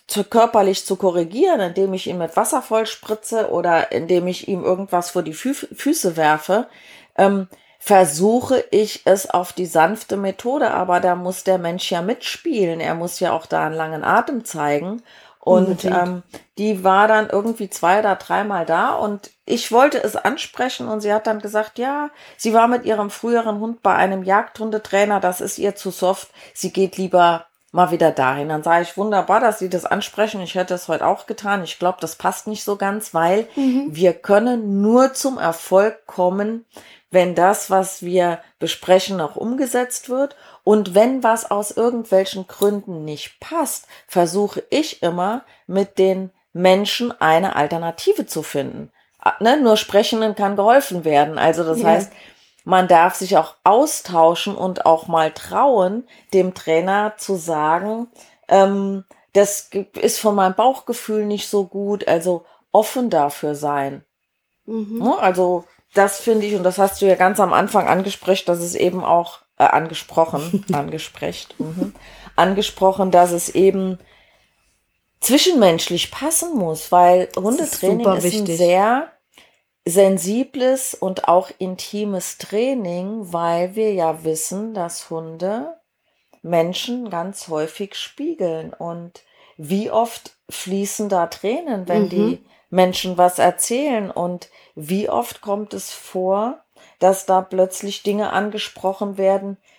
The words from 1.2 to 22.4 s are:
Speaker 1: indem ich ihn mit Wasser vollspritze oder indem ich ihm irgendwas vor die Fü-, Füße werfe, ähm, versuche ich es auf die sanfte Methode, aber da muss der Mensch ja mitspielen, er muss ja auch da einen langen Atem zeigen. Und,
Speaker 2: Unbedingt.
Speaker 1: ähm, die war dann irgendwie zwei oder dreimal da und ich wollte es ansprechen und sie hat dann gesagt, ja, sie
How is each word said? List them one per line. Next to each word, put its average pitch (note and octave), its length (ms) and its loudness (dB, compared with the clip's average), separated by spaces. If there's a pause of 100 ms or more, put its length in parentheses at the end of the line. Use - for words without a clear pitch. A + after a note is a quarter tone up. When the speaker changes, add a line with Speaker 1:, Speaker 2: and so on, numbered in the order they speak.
Speaker 1:
indem F#3+ 340 0
ich F#3 140 -8
ihn F3+ 100 -6
mit E3 180 -4
Wasser A3+ 280 0
vollspritze A3 880 -4
oder E3+ 400 0
indem F3 360 0
ich F3+ 200 -8
ihm F#3 160 -4
irgendwas F#3 480 -2
vor F3+ 100 -4
die D#3 140 -6
Fü-, C4 180 -4
Füße G#3 640 -4
werfe, D#3+ 500 0 (500)
ähm, G3 300 2 (300)
versuche G3+ 920 4
ich G#3 340 0
es F#3+ 240 2
auf F3+ 240 -4
die F3+ 140 -4
sanfte F#3 500 0
Methode, A#3 540 -2
aber F3+ 280 0
da F3+ 160 2
muss F3+ 280 -6
der F#3 160 2
Mensch F3 320 -4
ja E3+ 100 -2
mitspielen, G3+ 800 -4
er D#3+ 160 -4
muss E3+ 240 -8
ja F3 120 0
auch - 140 -4
da D#3+ 220 -2
einen D#3+ 80 -6
langen D#3 280 -6
Atem A#3 400 0
zeigen. D#3 600 -4 (400)
Und, F#3 260 4
Speaker 2:
Unbedingt. F3+ 280 -2
Speaker 1:
ähm, F3+ 260 -2 (360)
die G3+ 240 -2
war F#3+ 240 6
dann G#3+ 240 4
irgendwie G#3 360 -2
zwei F3+ 320 2
oder G#3 160 2
dreimal F#3+ 520 -4
da F#3+ 260 0
und G#3 380 -6 (140)
ich A#3 260 -4
wollte C4 300 4
es - 140 -4
ansprechen B3+ 720 -6
und G#3+ 140 -6
sie G#3 100 -2
hat G#3+ 140 0
dann G#3+ 140 -2
gesagt, G#3+ 400 -4
ja, C#4+ 320 -4 (260)
sie A3+ 160 -2